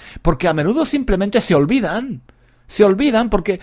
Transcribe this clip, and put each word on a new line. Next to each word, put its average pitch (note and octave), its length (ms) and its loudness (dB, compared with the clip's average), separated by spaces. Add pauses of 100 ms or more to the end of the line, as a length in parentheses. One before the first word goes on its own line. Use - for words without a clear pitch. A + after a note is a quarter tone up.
(220)
porque E3+ 260 2
a D#3+ 60 2
menudo G3+ 320 0
simplemente G#3 560 0
se F3 140 0
olvidan. F#3+ 680 -2 (460)
Se - 160 0
olvidan A3 480 2
porque, F#3 320 -2